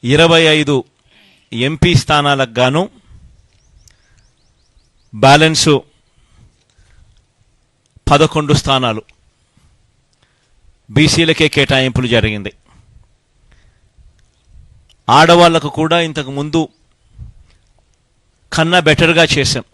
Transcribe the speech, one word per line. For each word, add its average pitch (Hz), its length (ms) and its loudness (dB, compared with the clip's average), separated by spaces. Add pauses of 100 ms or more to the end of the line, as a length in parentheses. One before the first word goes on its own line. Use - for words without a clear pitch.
(140)
ఇరవై 165 260 4 (180)
ఐదు 147 160 -2 (920)
ఎంపీ 160 220 0 (120)
స్థానాలకు 143 560 -2
గాను 131 240 0 (2500)
బ్యాలెన్సు 151 520 4 (2250)
పదకొండు 151 500 0
స్థానాలు 127 420 -4 (1900)
బీసీలకే 156 600 0
కేటాయింపులు 131 580 -2
జరిగింది. 107 380 -4 (2750)
ఆడవాళ్లకు 165 640 4
కూడా 160 180 -2 (100)
ఇంతకు 139 300 -10
ముందు 151 240 -4 (1900)
కన్నా 170 320 0
బెటర్గా 165 380 2 (100)
చేశాం 135 380 -4